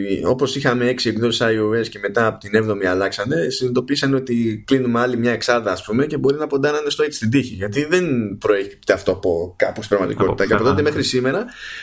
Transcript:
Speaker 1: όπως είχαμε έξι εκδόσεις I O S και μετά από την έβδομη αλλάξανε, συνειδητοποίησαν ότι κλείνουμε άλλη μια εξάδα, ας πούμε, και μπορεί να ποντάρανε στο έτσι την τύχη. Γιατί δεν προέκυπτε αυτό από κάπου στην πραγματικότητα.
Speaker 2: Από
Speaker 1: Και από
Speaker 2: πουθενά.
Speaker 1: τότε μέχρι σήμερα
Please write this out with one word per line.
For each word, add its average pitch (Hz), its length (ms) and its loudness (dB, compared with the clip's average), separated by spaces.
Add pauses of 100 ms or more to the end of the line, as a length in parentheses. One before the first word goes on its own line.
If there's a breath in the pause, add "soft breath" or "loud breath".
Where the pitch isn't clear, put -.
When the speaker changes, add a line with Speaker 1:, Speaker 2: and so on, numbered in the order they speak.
(260)
Speaker 1:
όπως 127 300 0
είχαμε 123 320 0
έξι 123 220 0
εκδόσεις 113 340 0
I 113 180 2
O 107 200 0
S 110 60 -4
και 101 120 -14
μετά 101 280 0
από 107 120 -2
την 104 160 -2
έβδομη 107 300 2
αλλάξανε, 101 640 0
συνειδητοποίησαν 127 640 0
ότι 117 540 0
κλείνουμε 120 320 2
άλλη 123 180 2
μια 117 140 2
εξάδα, 113 400 0
ας 90 140 -4
πούμε, 117 200 0
και 151 120 -2
μπορεί 135 200 2
να 151 100 -4
ποντάρανε 147 420 0
στο 147 140 0
έτσι 147 160 -2
την 110 100 -2
τύχη. 117 240 2
Γιατί 104 320 -2
δεν 139 520 0
προέκυπτε 101 560 0
αυτό 92 180 0
από 87 460 -2
κάπου 95 260 0
στην 101 140 2
πραγματικότητα. 98 360 0
Speaker 2:
Από 98 100 0
Speaker 1:
Και 101 100 2
από 104 100 2
Speaker 2:
πουθενά. 139 140 2
Speaker 1:
τότε 147 120 2
μέχρι 151 140 0
σήμερα 131 420 0 (360 loud breath)